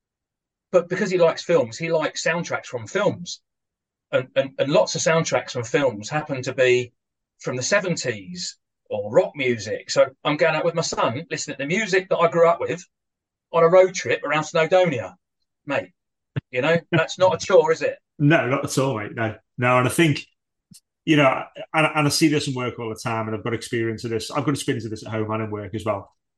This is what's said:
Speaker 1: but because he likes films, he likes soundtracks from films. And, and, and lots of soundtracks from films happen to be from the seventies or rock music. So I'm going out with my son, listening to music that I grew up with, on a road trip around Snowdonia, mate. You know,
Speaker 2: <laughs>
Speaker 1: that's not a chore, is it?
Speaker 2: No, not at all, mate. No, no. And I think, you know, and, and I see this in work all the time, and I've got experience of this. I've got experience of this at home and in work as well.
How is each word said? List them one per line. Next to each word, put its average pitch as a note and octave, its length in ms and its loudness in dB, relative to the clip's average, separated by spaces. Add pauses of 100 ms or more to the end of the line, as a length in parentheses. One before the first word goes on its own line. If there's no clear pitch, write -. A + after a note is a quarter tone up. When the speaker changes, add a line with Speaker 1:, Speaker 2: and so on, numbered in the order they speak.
(720)
Speaker 1:
but F3 160 2
because F#3 240 -4
he F#3 60 2
likes E3 260 2
films, C3 340 0
he E3 140 -6
likes D#3 320 -2
soundtracks E3 440 -4
from A2+ 200 -10
films. F3 540 -4 (680)
And, B2+ 240 -2
and, C3+ 240 0
and C#3 120 -2
lots - 240 2
of D#3 60 -6
soundtracks D#3+ 500 0
from B2 120 -6
films A#2 460 -2
happen D3 340 -6
to B2 100 -6
be B2 400 2 (460)
from - 180 -6
the B2+ 60 -6
seventies A#2 920 -4 (320)
or G#2 220 -6
rock D#3+ 240 4
music. A2+ 560 -4
So C#3 100 4 (220)
I'm D3+ 140 -2
going D#3+ 180 2
out D3+ 100 -2
with E3 100 -2
my E3 80 0
son, D#3 460 -4
listening D3 280 -8
to C#3 80 -8
music F#3 440 -2
that E3 80 0
I E3 120 4
grew E3 180 4
up F3 120 4
with, D#3 220 -6 (720)
on E3 100 4
a E3 60 6
road F#3 240 6
trip - 300 -4
around D3+ 200 -2
Snowdonia, D#3+ 680 0 (520)
mate. C#3 240 -6 (600)
You B2+ 100 -2
know, E3 240 2
Speaker 2:
<laughs> - 60 -20
Speaker 1:
that's D#3+ 260 0
not F3+ 180 4
a - 100 -6
chore, E3 260 6
is D3 100 -4
it? C3 160 -4 (220)
Speaker 2:
No, C#3+ 280 4
not C#3 180 -2
at - 120 -8
all, C3+ 200 0
mate. G2+ 180 -8
No, A2+ 200 -4 (220)
no. B2 200 4
And B2+ 100 4
I A#2+ 40 -2
think, D#3 340 2 (800)
you D#3 120 4
know, C#3+ 260 4 (300)
and, D#3 220 2
and D3 120 2
I - 20 0
see D#3+ 180 4
this D3 200 0
in C#3 60 -2
work B2 260 -4
all A#2 100 -6
the A2 120 -8
time, A2+ 260 -4
and A2 80 -4
I've G2+ 80 -6
got A#2 100 -4
experience A2+ 500 -4
of A#2+ 60 -6
this. A2+ 220 -4
I've C#3+ 140 -4
got C#3+ 100 0
experience A#2+ 300 -4
of A2 60 -10
this G#2+ 140 -10
at A2 60 -12
home A2 200 -4
and A2+ 120 -4
in G#2 80 -8
work G#2 240 -8
as G#2 100 -8
well. G2+ 280 -6 (240)